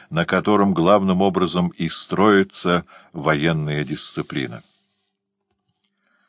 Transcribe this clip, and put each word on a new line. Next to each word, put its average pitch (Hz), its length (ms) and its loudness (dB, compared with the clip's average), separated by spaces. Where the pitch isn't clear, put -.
на 82 160 -2
котором 98 480 2
главным 92 480 2
образом 90 480 0
и 80 180 -6
строится 92 960 0
военная 76 720 -2
дисциплина. 69 800 -8